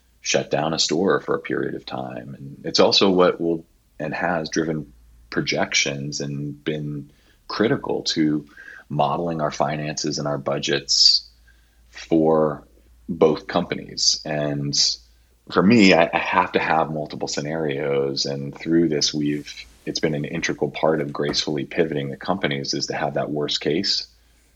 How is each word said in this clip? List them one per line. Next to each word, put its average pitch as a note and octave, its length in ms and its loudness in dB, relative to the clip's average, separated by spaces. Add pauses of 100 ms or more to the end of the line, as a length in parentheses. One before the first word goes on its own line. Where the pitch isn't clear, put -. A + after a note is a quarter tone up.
(220)
shut - 280 -2
down D#2 240 0
a D#2 40 -4
store D#2+ 420 2
for C#2 140 -2
a - 60 -2
period C2+ 340 -4
of - 120 -12
time. B1+ 480 -10
And - 300 -16
it's - 160 0
also G2+ 300 6
what F2+ 300 4
will E2+ 240 -2 (340)
and D#2 160 -6
has E2+ 340 -2
driven D#2 440 -4 (360)
projections C#2+ 920 -2
and C#2+ 440 -6
been D2 460 -6 (360)
critical - 560 0
to D2+ 440 0 (420)
modeling D#2 520 0
our D2 120 0
finances D2+ 640 -2
and D2 80 -4
our C#2+ 120 -2
budgets C#2+ 880 2 (640)
for D#2 760 2 (420)
both - 380 2
companies. - 800 -2
And - 500 -2 (760)
for F2+ 120 4
me, G2 320 8
I, E2 180 6
I E2 60 0
have F2+ 340 0
to - 80 2
have D#2+ 300 2
multiple D2+ 380 -6
scenarios. C#2+ 1000 -2
And C#2 300 -6
through E2 320 2
this, D2 240 0
we've, D2 400 -4 (340)
it's - 140 -6
been D#3 140 0
an D3 100 -4
integral - 460 -4
part D#2 300 0
of C#2+ 120 -6
gracefully C#2+ 520 -2
pivoting C#2+ 460 -2
the C2+ 60 -8
companies C#2+ 580 -4
is C#2+ 120 -4
to - 80 -8
have C#2+ 200 -4
that C#2+ 160 -4
worst D2 300 -4
case, D#2 460 -2 (500)